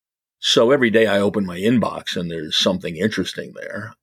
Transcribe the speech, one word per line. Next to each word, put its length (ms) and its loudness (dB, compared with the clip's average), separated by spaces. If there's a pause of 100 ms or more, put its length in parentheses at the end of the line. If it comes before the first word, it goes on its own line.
(400)
So 320 4
every 180 4
day 160 4
I 140 2
open 260 0
my 140 -8
inbox 580 0
and 120 -6
there's 280 -6
something 400 -2
interesting 560 -4
there. 500 -12